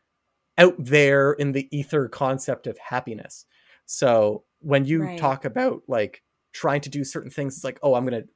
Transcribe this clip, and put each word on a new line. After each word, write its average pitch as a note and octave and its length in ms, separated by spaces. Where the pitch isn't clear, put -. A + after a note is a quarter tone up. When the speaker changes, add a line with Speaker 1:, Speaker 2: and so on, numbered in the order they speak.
Speaker 1:
out F3+ 200
there C#3 540
in C#3+ 200
the C3+ 240
ether C#3+ 320
concept C3 580
of A#2 120
happiness. - 680
So A2 580
when C#3+ 260
you D#3+ 220
Speaker 2:
Right. F3 80
Speaker 1:
talk C#3 280
about, B3 440
like, A2 340
trying C#3+ 300
to C#3+ 80
do C#3 140
certain C#3 260
things, C#3 260
it's - 80
like, B2+ 180
"Oh, C#3 120
I'm B2 100
gonna A#2+ 200